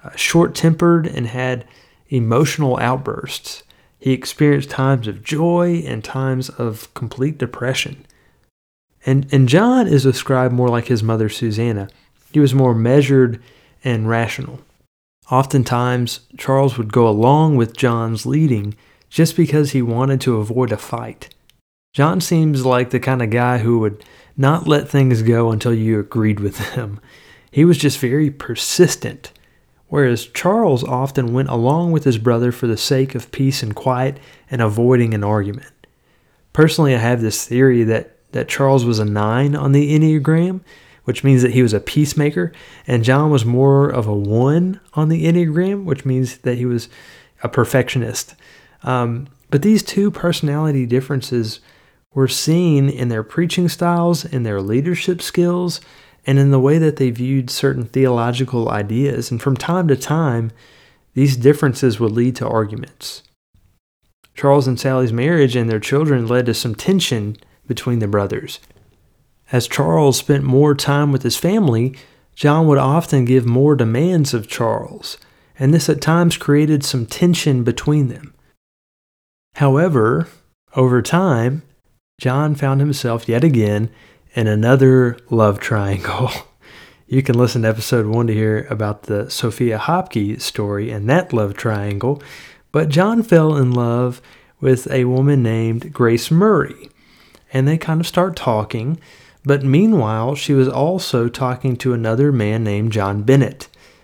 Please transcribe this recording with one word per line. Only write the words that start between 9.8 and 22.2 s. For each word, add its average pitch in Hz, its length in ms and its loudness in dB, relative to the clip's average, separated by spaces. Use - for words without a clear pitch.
is 147 140 2
described 127 540 0
more 123 140 0
like 117 180 -2
his 110 160 0
mother 110 260 0
Susanna. 107 580 -4
He 151 80 2
was 135 160 4
more 131 180 4
measured 127 680 4
and 113 260 -2
rational. 120 520 -6
Oftentimes, 123 920 0
Charles 135 400 0
would 107 120 -6
go 120 160 4
along 139 480 4
with 117 220 0
John's 117 480 -2
leading 127 480 0
just - 260 0
because 151 340 2
he 131 120 0
wanted 127 380 0
to 120 160 0
avoid 113 340 -2
a 104 60 -4
fight. - 580 -12
John 165 260 2
seems 156 460 0